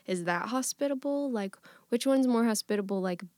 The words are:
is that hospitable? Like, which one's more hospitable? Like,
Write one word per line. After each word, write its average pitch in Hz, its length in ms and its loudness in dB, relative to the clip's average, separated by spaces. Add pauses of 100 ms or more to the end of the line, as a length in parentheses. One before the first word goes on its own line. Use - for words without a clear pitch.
is 180 200 -2
that 175 240 -2
hospitable? 277 840 -2
Like, 202 260 -4 (320)
which 240 160 0
one's 269 220 4
more 233 180 4
hospitable? 202 560 0
Like, 185 220 -2 (140)